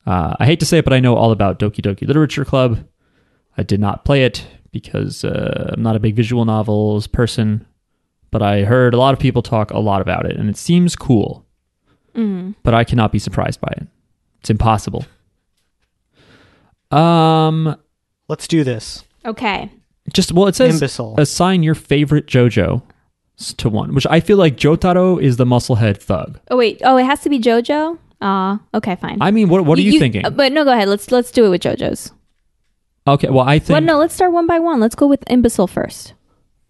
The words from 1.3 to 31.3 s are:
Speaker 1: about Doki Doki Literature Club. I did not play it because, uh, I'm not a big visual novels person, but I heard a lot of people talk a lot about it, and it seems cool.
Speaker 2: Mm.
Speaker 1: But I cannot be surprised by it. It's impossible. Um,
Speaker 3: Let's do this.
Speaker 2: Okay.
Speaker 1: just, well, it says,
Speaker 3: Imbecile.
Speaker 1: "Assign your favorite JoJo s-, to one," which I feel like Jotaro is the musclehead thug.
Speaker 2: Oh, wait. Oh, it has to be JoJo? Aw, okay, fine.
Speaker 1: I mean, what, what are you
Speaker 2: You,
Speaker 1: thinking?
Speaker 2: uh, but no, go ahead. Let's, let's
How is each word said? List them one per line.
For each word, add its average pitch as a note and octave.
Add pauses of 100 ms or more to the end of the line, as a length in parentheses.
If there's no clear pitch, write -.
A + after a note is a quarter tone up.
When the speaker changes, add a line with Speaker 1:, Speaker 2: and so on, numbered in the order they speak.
Speaker 1:
about G2
Doki G2+
Doki G2+
Literature C#3+
Club. B2+ (720)
I G2+
did G2+
not G2+
play C#3+
it - (260)
because, -
uh, -
I'm A2
not A2+
a G#2+
big G#2+
visual A#2
novels G#2+
person, A2 (680)
but G#2+
I G2+
heard B2
a A#2
lot C3+
of C3
people B2
talk G#2+
a -
lot G2+
about E2+
it, -
and G#2+
it G2+
seems F3
cool. - (720)
Speaker 2:
Mm. G3
Speaker 1:
But A#2
I A#2
cannot A2+
be G#2
surprised -
by -
it. - (540)
It's -
impossible. G#2+ (1900)
Um, D#3+ (520)
Speaker 3:
Let's -
do D#3+
this. A#2+ (220)
Speaker 2:
Okay. A3 (420)
Speaker 1:
just, -
well, F#3+
it F#3
says, B3+
Speaker 3:
Imbecile. B2
Speaker 1:
"Assign F3
your D#3
favorite D3
JoJo A2+ (580)
s-, -
to -
one," G#2
which C3+
I D#3
feel G3+
like D#3+
Jotaro F3+
is B2+
the B2+
musclehead A#2
thug. - (120)
Speaker 2:
Oh, B3+
wait. A#3
Oh, C4
it B3+
has C#4+
to D#4+
be C#4+
JoJo? C#4+ (240)
Aw, G3 (140)
okay, G#3+
fine. -
Speaker 1:
I F3
mean, G#3+
what, F3+
what D#3
are F3+
you G#3
Speaker 2:
You, D#4
Speaker 1:
thinking? G#2+
Speaker 2:
uh, -
but C4+
no, D4+
go C#4
ahead. G#3+
Let's, G3+
let's B3